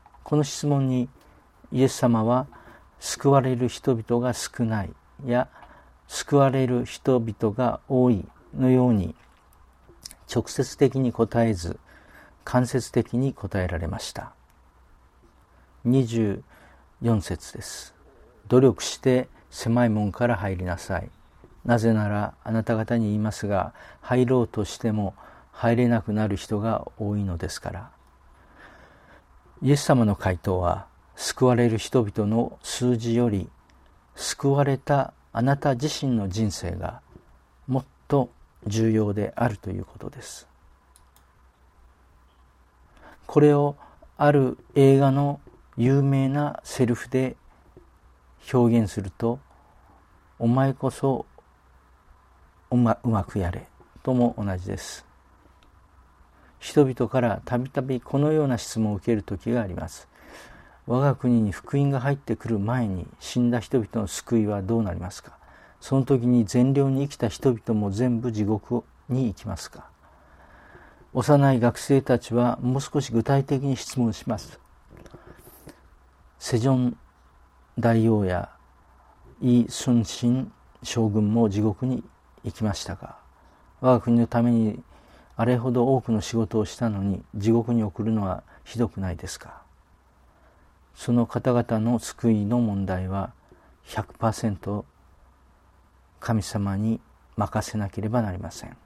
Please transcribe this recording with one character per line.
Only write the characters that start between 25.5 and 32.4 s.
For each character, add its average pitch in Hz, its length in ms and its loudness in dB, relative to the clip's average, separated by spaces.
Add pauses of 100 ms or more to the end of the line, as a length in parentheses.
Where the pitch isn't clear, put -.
入 117 240 0
れ 120 140 2
な 117 120 2
く 107 120 -6
な 107 160 0
る 98 80 -2
人 104 240 -4
が 110 260 -4 (100)
多 104 200 -4
い 101 80 -2
の 90 120 -4
で - 120 -6
す - 100 -12
か - 120 -8
ら。」 98 200 -14 (1700)
イ 131 100 2
エ 143 60 6
ス 143 80 -4
様 127 180 4
の 104 140 2
回 92 200 -2
答 92 220 -2
は、 87 280 -2 (280)
救 - 300 -2
わ 123 100 6
れ 120 140 4
る 110 80 0
人 117 280 0
々 101 240 -2
の 117 340 -2